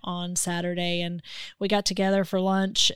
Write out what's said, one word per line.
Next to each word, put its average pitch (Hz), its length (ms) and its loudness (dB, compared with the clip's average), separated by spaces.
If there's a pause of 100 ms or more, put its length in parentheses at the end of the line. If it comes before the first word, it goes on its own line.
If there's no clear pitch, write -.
on 175 320 -4
Saturday, 175 640 -2
and 175 220 -6 (360)
we 196 100 -2
got 202 180 2
together 196 380 2
for 185 140 0
lunch, 190 580 2